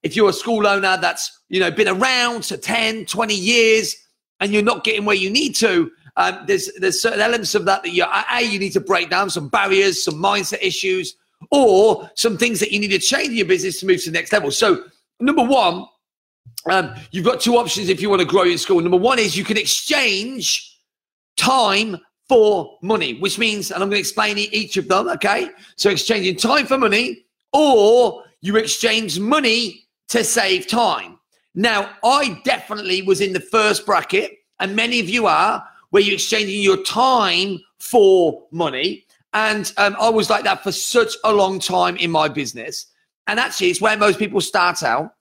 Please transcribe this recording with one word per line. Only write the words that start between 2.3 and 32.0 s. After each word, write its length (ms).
for 120
ten, 480
twenty 300
years 600
and 100
you're 100
not 220
getting 220
where 100
you 140
need 260
to, 360
um, 280
there's, 240
there's 220
certain 200
elements 340
of 100
that 180
that 80
you, 120
A, 380
you 180
need 140
to 80
break 280
down 200
some 180
barriers, 560
some 120
mindset 460
issues, 540
or 640
some 220
things 220
that 140
you 60
need 100
to 100
change 300
in 60
your 100
business 340
to 60
move 180
to 60
the 80
next 160
level. 180
So, 320
number 220
one, 420
um, 240
you've 120
got 160
two 160
options 320
if 140
you 80
wanna 160
grow 180
your 140
school. 240
Number 160
one 220
is 180
you 80
can 120
exchange 1200
time 600
for 540
money, 380
which 200
means, 320
and 100
I'm 80
gonna 100
explain 380
e-, 140
each 240
of 140
them, 180
okay? 420
So 140
exchanging 440
time 300
for 120
money, 480
or 720
you 160
exchange 600
money 680
to 140
save 440
time. 520
Now, 340